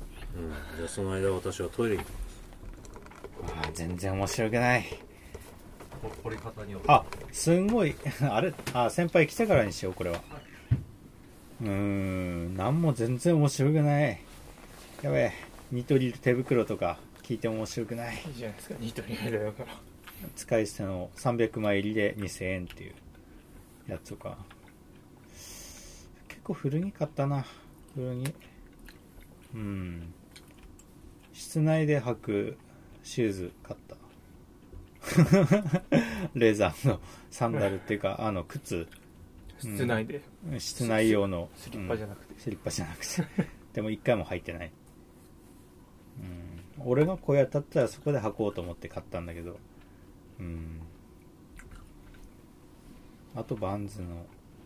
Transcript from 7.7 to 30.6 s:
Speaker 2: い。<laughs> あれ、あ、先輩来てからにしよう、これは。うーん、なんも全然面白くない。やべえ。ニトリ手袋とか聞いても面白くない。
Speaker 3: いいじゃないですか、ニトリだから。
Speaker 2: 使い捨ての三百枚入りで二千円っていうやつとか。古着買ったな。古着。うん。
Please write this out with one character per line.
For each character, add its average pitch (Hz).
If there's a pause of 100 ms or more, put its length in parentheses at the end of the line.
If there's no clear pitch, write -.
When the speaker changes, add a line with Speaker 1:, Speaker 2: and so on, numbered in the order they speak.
Speaker 2:
い。 135 (160)
<laughs> -
あ 110
れ、 175 (200)
あ、 120
先 175
輩 165
来 -
て 226
か 196
ら 123
に 95
し -
よ 95
う、 90
こ 90
れ 87
は。 85 (1400)
う 117
ー 107
ん、 95
な 98
ん 160
も 160
全 120
然 175
面 147
白 139
く 156
な 147
い。 98 (840)
や 143
べ 139
え。 120 (380)
ニ 123
ト 139
リ 127
手 123
袋 123
と 104
か 87 (240)
聞 123
い 107
て 113
も 110
面 110
白 117
く 117
な 117
い。 110 (100)
Speaker 3:
い 156
い 139
じ 117
ゃ 110
な 101
い -
で -
す -
か、 -
ニ 113
ト 113
リ 110
だ 107
か 131
ら。 - (680)
Speaker 2:
使 -
い 110
捨 -
て 110
の 92
三 123
百 113
枚 104
入 104
り 107
で 104
二 101
千 92
円 90
っ -
て -
い 95
う 92 (920)
や 92
つ -
と 101
か。 95 (2250)
古 151
着 196
買 151
っ -
た 139
な。 139 (500)
古 127
着。 147 (1200)
う 110
ん。 90 (1160)